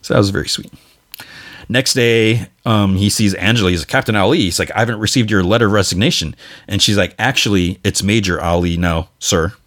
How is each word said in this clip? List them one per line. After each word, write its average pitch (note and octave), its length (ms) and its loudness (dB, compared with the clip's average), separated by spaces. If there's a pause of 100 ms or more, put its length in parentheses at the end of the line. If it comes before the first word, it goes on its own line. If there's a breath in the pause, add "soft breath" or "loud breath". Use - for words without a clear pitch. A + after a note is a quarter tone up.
So - 120 -6
that A#2+ 60 2
was G2 100 2
very F#2 200 -6
sweet. - 220 -8 (960 loud breath)
Next B2 240 0
day, A#2 560 2 (160)
um, G2+ 320 2
he G2+ 120 2
sees G2+ 260 0
Angela. F#2+ 360 0
He's E2+ 100 -2
like, D#2 60 -10
"Captain B2+ 300 -2
Ali." G2+ 220 2
He's F#2 200 -2
like, F#2+ 160 -2
"I G2+ 40 0
haven't A2+ 200 -2
received A2 320 0
your F#2+ 120 4
letter G#2+ 240 2
of G2 40 2
resignation." G2 640 0 (320 loud breath)
And G2 140 -4
she's G#2 160 2
like, F2+ 200 0
"Actually, G2+ 680 0
it's F#2+ 180 -2
Major G2 380 0
Ali F2 340 0
now, E2+ 320 -2 (100)
sir." F2 360 -2 (140)